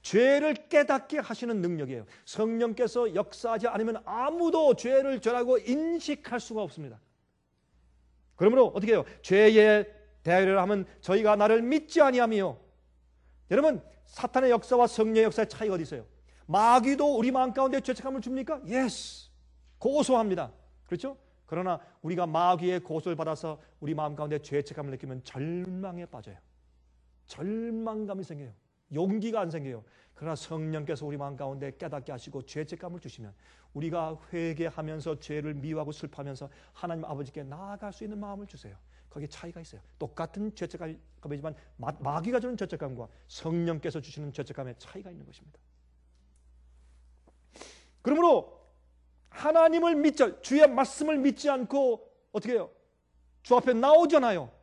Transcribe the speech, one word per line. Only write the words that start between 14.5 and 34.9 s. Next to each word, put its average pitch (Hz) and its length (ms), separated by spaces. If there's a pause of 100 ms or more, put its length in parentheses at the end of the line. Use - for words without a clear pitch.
역사와 240 360
성령의 220 380
역사의 214 260
차이가 214 240
어디 175 80
있어요? 131 240 (400)
마귀도 247 680
우리 233 140
마음 254 220
가운데 269 280
죄책감을 262 420
줍니까? 262 440
예스. - 640 (500)
고소합니다. 220 720 (340)
그렇죠? 269 320 (280)
그러나 175 340 (220)
우리가 180 240
마귀의 175 540
고소를 160 360
받아서 156 440 (200)
우리 156 140
마음 147 220
가운데 151 240
죄책감을 143 520
느끼면 131 320
절망에 180 840
빠져요. 104 300 (920)
절망감이 214 1000
생겨요. 143 280 (420)
용기가 208 460
안 170 100
생겨요. 135 340 (300)
그러나 156 200
성령께서 156 720
우리 147 100
마음 143 200
가운데 139 400
깨닫게 147 360
하시고 131 340
죄책감을 175 540
주시면 110 320 (420)
우리가 160 440 (140)
회개하면서 160 880